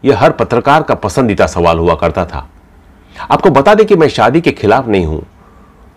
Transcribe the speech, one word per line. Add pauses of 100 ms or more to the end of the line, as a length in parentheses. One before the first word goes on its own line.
यह
हर
पत्रकार
का
पसंदीदा
सवाल
हुआ
करता
था। (800)
आपको
बता
दें
कि
मैं
शादी
के
खिलाफ
नहीं
हूं। (760)